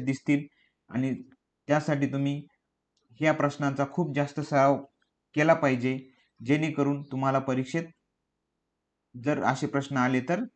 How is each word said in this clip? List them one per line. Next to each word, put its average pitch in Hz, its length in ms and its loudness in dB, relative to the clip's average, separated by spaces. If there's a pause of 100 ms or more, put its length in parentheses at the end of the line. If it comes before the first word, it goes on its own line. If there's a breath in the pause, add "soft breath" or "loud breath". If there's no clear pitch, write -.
दिसतील 143 420 0 (420 soft breath)
आणि 123 340 -4 (440)
त्यासाठी 147 400 0
तुम्ही 139 400 -4 (720)
ह्या 156 140 4
प्रश्नांचा 143 580 -2
खूप 151 240 -2
जास्त 143 240 -2
सराव 139 460 2 (480)
केला 160 200 4
पाहिजे, 131 560 0 (360 soft breath)
जेणेकरून 143 580 0
तुम्हाला 135 360 0
परीक्षेत 131 440 -2 (1400)
जर 147 200 0
असे 135 240 0
प्रश्न 139 300 -4
आले 127 240 2
तर 170 220 -2 (120)